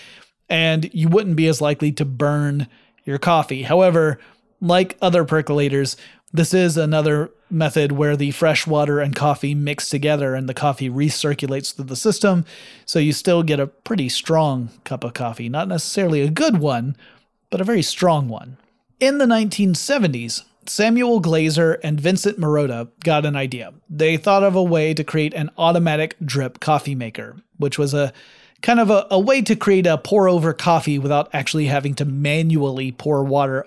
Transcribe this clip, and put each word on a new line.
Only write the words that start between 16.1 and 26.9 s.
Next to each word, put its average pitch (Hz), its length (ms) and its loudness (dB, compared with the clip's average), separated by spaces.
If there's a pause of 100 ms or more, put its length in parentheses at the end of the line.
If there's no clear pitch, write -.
a 143 80 0
good 233 300 0
one, 135 360 -2 (540)
but 190 100 -4
a 190 60 -2
very 220 160 0
strong 151 480 0
one. 120 280 -14 (420)
In 277 200 2
the 262 80 4
nineteen 208 480 2
seventies, 147 680 -2 (220)
Samuel 233 560 2
Glaser 160 520 2 (100)
and 151 180 -2
Vincent 190 380 0
Marotta 143 500 0 (160)
got 156 200 2
an 143 120 -2
idea. 120 360 -8 (160)
They 156 280 2
thought 196 260 4
of 190 120 4
a 185 80 2
way 160 300 2
to 156 100 -4
create 151 300 -2
an 151 240 -6
automatic 165 680 2
drip 131 340 -4
coffee 147 360 0